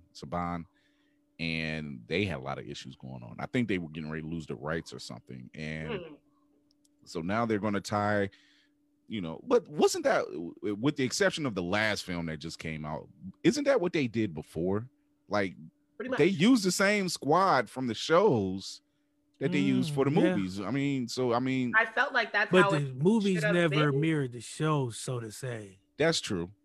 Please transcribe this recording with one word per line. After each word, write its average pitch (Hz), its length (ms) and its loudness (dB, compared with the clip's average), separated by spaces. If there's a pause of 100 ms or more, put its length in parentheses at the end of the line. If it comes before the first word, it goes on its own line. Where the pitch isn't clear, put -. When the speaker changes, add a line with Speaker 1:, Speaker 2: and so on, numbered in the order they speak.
(140)
Speaker 1:
Saban. 87 500 -6 (760)
And 78 680 -4
they 95 200 0
had 80 100 -4
a 65 60 -8
lot 67 160 -6
of - 100 -12
issues 65 280 -12
going 65 260 -14
on. 55 160 -16
I - 80 -8
think 123 200 0
they 95 120 0
were 82 100 -6
getting 76 220 -8
ready 78 120 -6
to 78 60 -8
lose 80 180 -8
the 73 100 -8
rights 78 360 -6
or 62 60 -10
something. 62 560 -16
And 78 340 -8
Speaker 2:
Hmm. 320 260 -10 (920)
Speaker 1:
so - 180 -10
now 107 240 0
they're 110 120 2
gonna 101 220 -2
tie, 104 480 0 (800)
you 104 140 -6
know, 80 240 -8
but 247 220 2
wasn't 320 360 0
that, 180 220 2
w-, 80 280 -8 (240)
with 147 180 0
the 131 80 0
exception 165 420 0
of 110 80 -4
the 90 80 -2
last 104 420 0
film 85 220 -4
that 80 140 -6
just 78 180 -10
came 78 260 -8
out, 76 240 -8 (340)
isn't 277 220 2
that 277 160 4
what 175 140 -2
they 147 120 2
did 107 280 -2
before? 92 520 -2 (420)
Like, 185 280 0 (400)
Speaker 2:
Pretty 247 140 -8
much. 254 80 -2
Speaker 1:
they 147 80 6
used 196 380 6
the 185 80 2
same 196 360 2
squad 151 640 4
from 131 160 -4
the 110 80 0
shows 117 880 2 (580)
that 139 120 0
they 143 60 2
used 135 360 2
for 135 100 4
the 139 60 2
Speaker 3:
Mm, 151 120 4
yeah. - 140 6
Speaker 1:
movies. 92 240 -4
I 98 100 -4
mean, 139 380 -2
so, 127 240 0
I 117 60 4
mean 127 360 0
Speaker 2:
I 113 120 4
felt 277 260 0
like 233 220 0
that's 208 180 0
Speaker 3:
But 185 120 8
Speaker 2:
how 196 80 4
Speaker 3:
the 156 40 2
Speaker 2:
it 135 260 -4
Speaker 3:
movies 202 340 4
Speaker 2:
should 160 80 0
have 160 100 2
Speaker 3:
never 151 380 4
Speaker 2:
been. 139 80 2
Speaker 3:
mirrored 151 320 0
the 120 100 -12
shows, 143 560 -2
so 123 220 -6
to 110 120 -10
say. 110 460 -10 (180)
Speaker 1:
That's 160 240 4
true. 90 300 -4 (140)